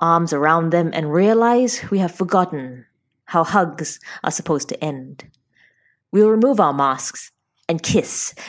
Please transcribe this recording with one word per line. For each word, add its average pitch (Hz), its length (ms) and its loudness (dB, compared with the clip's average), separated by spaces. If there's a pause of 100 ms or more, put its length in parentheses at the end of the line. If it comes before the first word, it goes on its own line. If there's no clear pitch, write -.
arms 165 320 2
around 160 340 2
them, 165 240 0
and 156 180 -4
realize 226 800 2
we 196 100 0
have 175 140 -2
forgotten 180 680 -2 (400)
how 165 200 0
hugs 170 540 -2 (260)
are - 60 -2
supposed 156 380 -6
to - 160 -8
end. 139 400 -10 (880)
We 202 100 6
will 214 60 6
remove 220 320 4
our 147 140 4
masks - 580 -4 (360)
and 165 160 -4
kiss - 500 -2 (140)